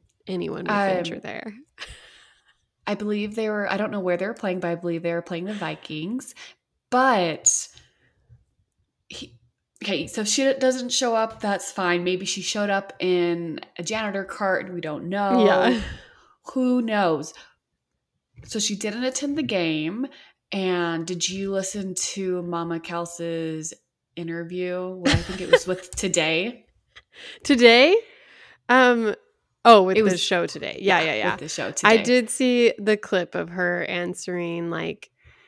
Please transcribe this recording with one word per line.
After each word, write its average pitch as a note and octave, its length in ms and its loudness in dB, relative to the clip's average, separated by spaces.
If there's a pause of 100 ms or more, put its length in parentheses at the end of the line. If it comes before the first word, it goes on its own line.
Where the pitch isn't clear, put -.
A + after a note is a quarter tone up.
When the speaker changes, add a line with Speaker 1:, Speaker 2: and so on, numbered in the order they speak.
(280)
Speaker 1:
anyone F3 360 -6
would G3 60 -4
Speaker 2:
Um, G3+ 200 2
Speaker 1:
venture F3 280 -2
there. - 340 -12 (640)
<laughs> - 720 -20
Speaker 2:
I G#3 80 -2
believe G#3 400 -2
they A3 160 -2
were, G#3 200 -2
I G3 80 -2
don't G#3+ 120 -2
know G#3 80 -6
where F3+ 180 0
they F#3 100 -4
were A3+ 80 -6
playing, F#3 260 -4
but F3+ 100 -2
I E3+ 60 -2
believe E3+ 260 -4
they E3+ 100 -2
were E3+ 100 -2
playing E3+ 240 -8
the G#3 80 -6
Vikings. E3 840 -8 (520)
But A#3 800 2 (1400)
he, - 280 -18 (460)
okay, F3 240 -4
so - 140 -8
if G#3 80 -4
she C4+ 240 2
doesn't B3+ 380 0
show A#3 260 0
up, A3 240 -2
that's G3+ 320 -4
fine. F3 320 0
Maybe F#3 200 -2
she F#3+ 160 -6
showed G#3 300 -4
up G3 300 -2
in F3 580 0 (180)
a F3 60 -8
janitor G3+ 420 -4
cart G3 420 -2
and F#3 80 -10
we F3 60 -6
don't D#3 280 -8
know. G3+ 360 4
Speaker 1:
Yeah. G#3 360 4 (720)
Speaker 2:
Who B3+ 260 2
knows? F#3+ 540 0 (1120)
So - 160 -6
she G3+ 160 -2
didn't G#3+ 260 -6
attend C#4 340 -2
the D#4 60 0
game. F3 640 -2 (460)
And F3 560 0
did F3 200 -4
you G3 220 -4
listen F#3+ 440 -4
to F#3 480 -4
Mama E3+ 360 -4
Kels's E3 960 -6 (420)
interview? F3+ 800 -6
What F#3 160 0
I - 40 4
think F#3+ 240 -6
it F#3 120 -8
was - 160 6
with - 220 -6
Speaker 1:
<laughs> - 60 -14
Speaker 2:
Today. E3+ 680 -2 (760)
Speaker 1:
Today? B3 500 8 (760)
Um, A#3+ 460 6 (500)
oh, A3 200 12
with F#3+ 120 2
Speaker 2:
It A3 80 6
Speaker 1:
the G3+ 60 4
Speaker 2:
was E3+ 100 0
Speaker 1:
show E3+ 260 0
Today. - 340 -10
Yeah, F#3 200 4
Speaker 2:
yeah, D#3+ 60 0
Speaker 1:
yeah, D#3 80 0
yeah. G#2 180 0
Speaker 2:
with - 80 -6
the D#3 80 -10
show - 200 -6
Speaker 1:
I C3 40 -6 (260)
Speaker 2:
Today. G#3 40 0
Speaker 1:
did B3 280 4
see A#3+ 480 4
the G#3 180 2
clip F3+ 400 -2
of E3+ 140 -4
her F3 340 -2
answering, F3 880 -4
like, E3 400 -8 (380)